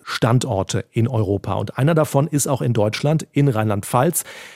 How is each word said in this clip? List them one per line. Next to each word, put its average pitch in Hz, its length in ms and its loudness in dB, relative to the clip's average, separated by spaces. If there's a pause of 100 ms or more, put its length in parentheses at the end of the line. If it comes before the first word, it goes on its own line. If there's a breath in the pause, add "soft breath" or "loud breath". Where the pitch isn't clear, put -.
Standorte 113 880 0
in 117 160 0
Europa. 101 460 -2
Und 104 240 -6
einer 151 180 2
davon 147 320 2
ist 143 180 -2
auch 143 160 -2
in 127 120 0
Deutschland, 113 580 0
in 143 160 2
Rheinland-Pfalz, 110 800 0 (300 loud breath)